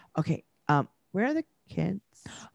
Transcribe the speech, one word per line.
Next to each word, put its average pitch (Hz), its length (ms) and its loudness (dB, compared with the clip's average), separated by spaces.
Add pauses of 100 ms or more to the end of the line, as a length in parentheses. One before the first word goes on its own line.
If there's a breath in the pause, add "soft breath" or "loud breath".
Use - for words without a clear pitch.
(180 loud breath)
Okay. 160 260 -2 (240)
Um, 143 220 4 (240)
where 202 120 2
are 294 80 0
the 320 120 -2 (240)
kids? 180 320 -2 (540 loud breath)